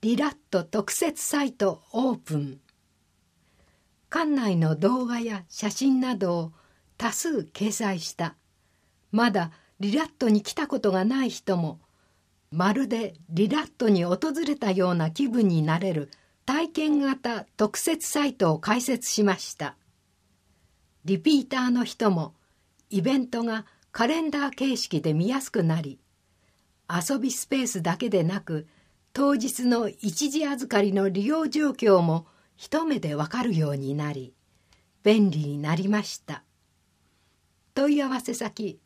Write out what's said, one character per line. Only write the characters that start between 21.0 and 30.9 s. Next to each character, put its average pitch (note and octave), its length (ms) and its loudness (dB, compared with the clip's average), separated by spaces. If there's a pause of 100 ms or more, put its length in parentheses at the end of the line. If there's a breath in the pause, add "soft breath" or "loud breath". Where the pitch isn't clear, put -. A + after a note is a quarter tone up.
リ F#3 160 0
ピ D4 220 4
ー - 40 -8
タ C4 120 -2
ー B3+ 100 2
の B3 160 2
人 A3 260 0
も、 E3 240 -2 (540)
イ F#3+ 140 0
ベ C4 160 4
ン B3 100 -2
ト A#3 160 -4
が A3 220 -2 (260 soft breath)
カ A#3 160 2
レ D#4+ 120 0
ン D#4 120 -2
ダ C#4+ 160 -2
ー - 20 -6
形 C4+ 260 -2
式 - 240 -4
で D#3+ 140 0
見 E3+ 140 2
や C4+ 120 -2
す - 120 -12
く G#3+ 100 0
な D#3+ 180 2
り、 C#3 200 -10 (880)
遊 F3 320 -2
び B3+ 100 0
ス - 160 -8
ペ C#4 120 0
ー B3+ 100 0
ス G3 140 -4
だ F#3+ 140 0
け B3 120 -4
で F#3+ 160 4
な F#3+ 160 0
く、 D#3 260 -6 (460 soft breath)
当 C#4 240 2
日 B3 300 -2
の A#3 220 2
一 G#3+ 400 -4
時 D4+ 160 0
預 C#4 240 -4
か G3+ 140 4
り G3+ 100 2